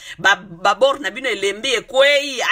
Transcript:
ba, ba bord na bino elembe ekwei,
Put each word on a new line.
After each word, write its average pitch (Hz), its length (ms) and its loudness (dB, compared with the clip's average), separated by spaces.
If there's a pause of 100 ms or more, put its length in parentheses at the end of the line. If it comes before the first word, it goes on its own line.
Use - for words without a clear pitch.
(180)
ba, 190 200 2
ba 180 360 -2
bord 269 280 2
na - 100 -6
bino 254 160 -8
elembe 202 380 -4
ekwei, 269 760 0 (100)